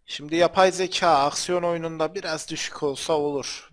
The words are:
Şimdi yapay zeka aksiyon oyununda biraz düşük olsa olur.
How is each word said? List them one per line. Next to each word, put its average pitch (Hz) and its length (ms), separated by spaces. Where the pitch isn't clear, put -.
Şimdi 147 300
yapay 175 360
zeka 180 360
aksiyon 156 540
oyununda 165 520
biraz 165 360
düşük - 320
olsa 143 300
olur. 147 600